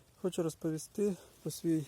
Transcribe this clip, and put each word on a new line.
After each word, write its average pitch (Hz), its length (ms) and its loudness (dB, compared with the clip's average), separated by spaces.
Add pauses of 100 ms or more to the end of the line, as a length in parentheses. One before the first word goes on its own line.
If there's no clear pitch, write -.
(200)
Хочу 180 220 0
розповісти 165 720 0 (260)
про 160 80 -4
свій 160 380 2